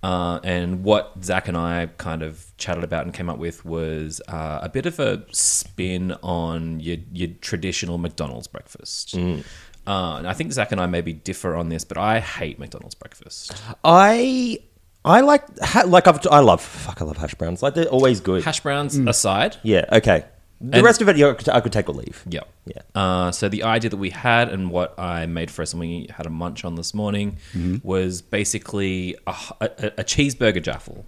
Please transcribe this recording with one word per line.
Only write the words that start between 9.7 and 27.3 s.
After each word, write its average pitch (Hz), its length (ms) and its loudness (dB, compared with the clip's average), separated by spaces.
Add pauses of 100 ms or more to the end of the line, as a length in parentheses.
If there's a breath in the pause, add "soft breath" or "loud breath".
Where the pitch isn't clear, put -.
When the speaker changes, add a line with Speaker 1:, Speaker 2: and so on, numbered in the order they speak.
Speaker 1:
Uh, 92 320 -4
and 85 100 -8
I 92 60 -4
think 165 200 -6
Zach 117 180 -2
and 98 100 -2
I 90 60 0
maybe 85 260 -2
differ 85 420 -6
on 85 140 -4
this, 82 160 -6
but - 140 -10
I 110 200 2
hate - 380 -8
McDonald's - 380 -16
breakfast. - 580 -18 (300 loud breath)
Speaker 2:
I, 226 760 6 (480)
I 208 160 8
like, 285 220 6 (160)
ha-, - 260 2
like 180 220 8
I've, 156 120 8 (120)
I 147 80 12
love, 101 220 8
fuck, - 380 -12
I 82 60 -4
love 76 120 -8
hash 78 180 -8
browns. 85 260 -6
Like, 143 140 0
they're 165 100 2
always 131 360 4
good. 92 220 0
Speaker 1:
Hash 156 180 -2
browns 143 360 -2
Speaker 3:
Mm. 131 100 2
Speaker 1:
aside. 117 540 0
Speaker 2:
Yeah, 101 300 4
okay. 104 340 6 (380)
The 123 140 2
Speaker 1:
And 208 80 8
Speaker 2:
rest 233 160 8
of 202 80 4
it, 165 80 4
yeah, 143 120 8
I 127 40 2
could, - 160 -4
I 123 100 6
could 110 140 -2
take 104 160 0
or 78 40 -4
leave. - 360 -12
Speaker 1:
Yeah. 80 120 -8 (260)
Speaker 2:
Yeah. - 140 -16 (120)
Speaker 1:
Uh, 92 380 0
so 98 180 -2
the 104 140 -4
idea 113 260 0
that 101 80 -6
we 98 140 -4
had 120 380 2
and 92 200 -4
what 90 300 -2
I 85 260 -4
made 82 240 -6
for - 140 -8
us - 100 -8
and 85 60 -8
we 85 260 -8 (100)
had 80 120 -10
a - 20 -8
munch 82 340 -8
on 87 120 -8
this 85 180 -8
morning 101 440 -4 (180 loud breath)